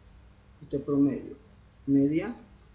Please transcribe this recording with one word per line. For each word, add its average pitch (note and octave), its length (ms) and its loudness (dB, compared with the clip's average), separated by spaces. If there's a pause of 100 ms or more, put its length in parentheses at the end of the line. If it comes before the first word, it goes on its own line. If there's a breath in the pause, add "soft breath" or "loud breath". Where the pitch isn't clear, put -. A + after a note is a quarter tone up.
(600)
este D3 180 -8
promedio. C#3 580 0 (500)
Media. D3 500 2 (380)